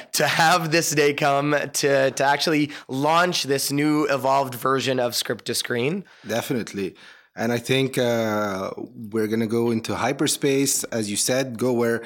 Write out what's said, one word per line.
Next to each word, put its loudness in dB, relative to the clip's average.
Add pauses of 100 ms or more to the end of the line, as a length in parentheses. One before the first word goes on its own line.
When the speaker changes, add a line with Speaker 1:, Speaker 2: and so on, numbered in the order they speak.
(140)
Speaker 1:
to 2
have 4
this 2
day 4
come 2 (180)
to, 4
to -2
actually 2 (160)
launch 2
this -2
new 2
evolved 0
version 0
of 0
Script -6
to -4
Screen. -2 (200)
Speaker 2:
Definitely. -4 (400)
And -2
I 0
think, 0
uh, -2 (400)
we're 0
gonna 0
go 0
into -2
hyperspace, 0
as -4
you -4
said, -2
go 0
where 0